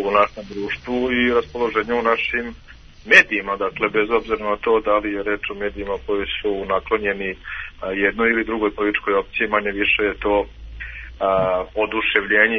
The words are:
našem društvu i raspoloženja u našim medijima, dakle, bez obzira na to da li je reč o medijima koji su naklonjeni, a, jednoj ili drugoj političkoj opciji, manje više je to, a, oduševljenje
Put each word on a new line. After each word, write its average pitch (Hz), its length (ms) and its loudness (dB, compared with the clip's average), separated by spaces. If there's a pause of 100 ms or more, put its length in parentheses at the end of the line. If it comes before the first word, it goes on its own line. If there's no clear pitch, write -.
(180)
našem 104 340 2
društvu 123 600 -2
i 123 220 2
raspoloženja 117 600 0
u 117 180 2
našim 120 340 -2 (680)
medijima, 101 440 4
dakle, 101 320 0
bez 107 220 2
obzira 107 400 0
na 104 60 0
to 113 240 2
da 104 180 2
li 104 140 -2
je 101 100 -4
reč 104 280 -2
o 104 40 -8
medijima 101 420 -4 (100)
koji 101 200 0 (100)
su 104 140 -2 (240)
naklonjeni, 98 560 -2 (500)
a, 95 100 -6
jednoj 98 400 2
ili 113 200 0
drugoj 107 240 0
političkoj 104 400 0
opciji, 104 400 -2
manje 104 160 0
više 101 320 0
je 98 220 -2
to, 104 220 2 (760)
a, 92 440 2 (200)
oduševljenje 107 760 2